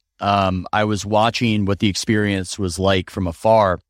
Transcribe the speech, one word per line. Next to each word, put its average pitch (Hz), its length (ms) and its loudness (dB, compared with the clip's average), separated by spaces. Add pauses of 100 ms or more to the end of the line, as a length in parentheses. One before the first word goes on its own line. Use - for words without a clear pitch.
(220)
um, 95 500 0
I 107 140 0
was 107 200 -4
watching 107 600 0
what 98 140 -2
the 107 100 2
experience 101 680 -2
was 92 220 -4
like 95 300 2
from 95 180 -6
afar 101 520 2 (100)